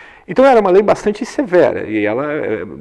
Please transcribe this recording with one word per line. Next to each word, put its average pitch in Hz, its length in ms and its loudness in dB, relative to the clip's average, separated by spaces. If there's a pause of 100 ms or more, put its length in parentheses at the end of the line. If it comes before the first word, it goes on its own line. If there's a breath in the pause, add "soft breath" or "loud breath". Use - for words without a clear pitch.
(260 loud breath)
Então, 220 180 2
era 269 140 6
uma 202 120 2
lei 190 120 4
bastante 208 420 -2
severa, 180 640 0
e 107 160 -2
ela, 127 280 -4
eh, 104 340 -6 (140)